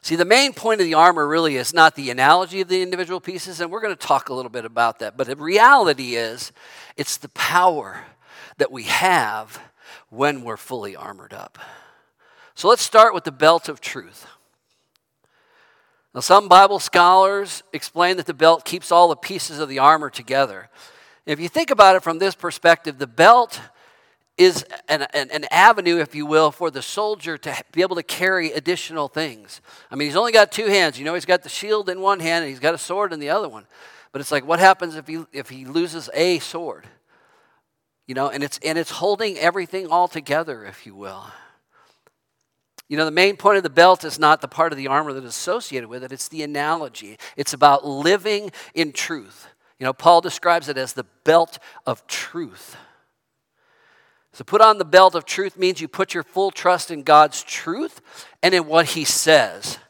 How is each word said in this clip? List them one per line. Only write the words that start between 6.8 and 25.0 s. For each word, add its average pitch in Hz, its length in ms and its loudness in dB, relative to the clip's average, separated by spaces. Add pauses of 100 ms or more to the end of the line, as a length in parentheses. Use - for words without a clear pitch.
it's - 200 -8
the 135 120 -18
power 156 760 -2 (520)
that 139 140 -2
we 127 120 -16
have 110 760 -2 (480)
when 135 340 -4
we're 113 140 -12
fully 104 380 -14
armored 98 380 -18
up. - 240 -20 (1000)
So - 120 -2
let's 233 140 4
start 220 320 6
with 180 100 -8
the 160 80 -8
belt 156 380 2
of 143 100 -14
truth. - 480 -16 (1900)
Now, 123 80 -12
some 196 280 4
Bible 196 300 8
scholars 190 840 2 (100)
explain 175 460 -2
that 170 80 -10
the 170 80 -8
belt 160 320 4
keeps - 260 -8
all 175 160 8
the 156 80 0
pieces 165 440 -12
of 151 100 -8
the 135 100 -8
armor 147 300 4
together. 120 600 -4 (580)
If 151 120 -6
you 170 80 -8
think 320 220 -4
about 202 260 6
it 185 80 0
from 165 140 -4
this 190 180 -2
perspective, 165 600 0
the 135 100 -8
belt 208 540 4 (760)
is 180 300 4 (220)
an, 147 160 -2 (100)